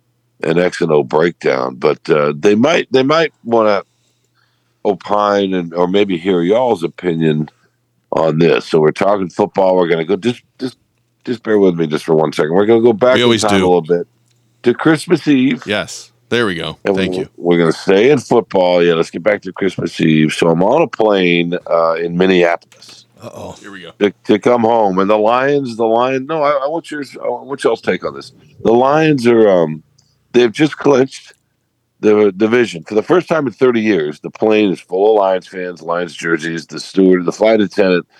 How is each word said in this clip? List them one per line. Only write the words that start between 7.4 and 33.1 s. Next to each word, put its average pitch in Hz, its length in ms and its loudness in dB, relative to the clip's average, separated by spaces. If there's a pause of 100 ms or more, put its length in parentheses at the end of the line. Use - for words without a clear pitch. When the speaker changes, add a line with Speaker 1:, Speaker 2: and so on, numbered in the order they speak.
Speaker 1:
on 78 260 0
this. 78 280 2
So 82 140 0
we're 76 120 2
talking 98 360 0
football. 92 480 0
We're 90 120 0
gonna 82 160 0
go, 95 120 -2
just, 117 260 -4 (160)
just, 127 200 -10 (460)
just 120 180 -8
bear 107 160 2
with 92 200 2
me 82 80 0
just 76 180 -4
for 80 100 0
one 78 180 2
second. 80 220 -2
We're 104 120 2
gonna 113 160 4
go 117 100 4
back 123 220 2
Speaker 2:
We 123 60 2
Speaker 1:
in 123 40 2
Speaker 2:
always 113 180 2
Speaker 1:
time 104 160 0
Speaker 2:
do. 92 60 2
Speaker 1:
a 90 40 2
little 87 140 2
bit 87 240 -2 (560)
to 120 120 2
Christmas 160 540 0
Eve. 135 380 0
Speaker 2:
Yes. 98 460 -6 (180)
There 117 160 0
we 92 80 -2
go. 80 300 -10
Speaker 1:
And 98 120 0
Speaker 2:
Thank 92 180 -2
Speaker 1:
we're, 92 80 -4
Speaker 2:
you. 98 140 -10
Speaker 1:
we're 87 220 0
gonna 82 140 2
stay 98 380 2
in 143 80 2
football. 90 640 0
Yeah, 85 120 2
let's 82 160 -2
get 90 120 -12
back 101 200 -2
to 92 100 -12
Christmas - 480 -6
Eve. 78 320 2
So - 160 0
I'm 82 140 2
on 127 200 2
a 151 60 0
plane, 87 680 0 (140)
uh, 82 260 0
in 85 220 -6
Minneapolis. 87 880 -2 (160)
Speaker 3:
Uh-oh. - 400 -16
Speaker 2:
Here 104 120 -20
we 92 100 -18
go. 82 160 -18
Speaker 1:
To, 101 120 2 (140)
to 107 140 2
come 120 240 2
home. 110 360 2
And 98 120 2
the 107 80 2
Lions, 123 580 0
the 117 80 -2
Lions, 127 420 0
no, 160 160 -4
I, 143 100 0 (120)
I 143 40 -2
want 160 220 -8
yours, 147 320 -12
I - 60 -6
want 123 360 -10
y'all's 117 180 0
take 92 220 -4
on 73 100 -8
this. 69 180 -18 (300)
The 107 100 2
Lions 139 540 2
are, 113 200 6
um, 80 360 2 (500)
they've 120 200 2
just 151 260 -2
clinched 139 560 0 (640)
the 104 340 2
division. 107 520 -2
For 104 100 -10
the 107 80 0
first 165 260 0